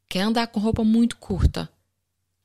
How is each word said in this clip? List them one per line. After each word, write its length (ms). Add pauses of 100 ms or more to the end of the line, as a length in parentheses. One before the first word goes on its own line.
quer 120
andar 280
com 120
roupa 240
muito 320
curta, 540 (760)